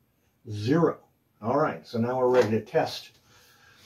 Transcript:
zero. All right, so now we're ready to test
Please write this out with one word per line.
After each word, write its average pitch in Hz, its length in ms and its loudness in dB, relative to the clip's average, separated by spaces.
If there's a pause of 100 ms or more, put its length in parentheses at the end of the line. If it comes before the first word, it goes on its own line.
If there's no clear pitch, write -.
(500)
zero. 131 460 0 (460)
All 127 160 -2
right, - 280 -2
so 113 120 -6
now 120 180 -2
we're 127 140 2
ready 123 220 4
to 107 100 0
test - 480 -4 (760)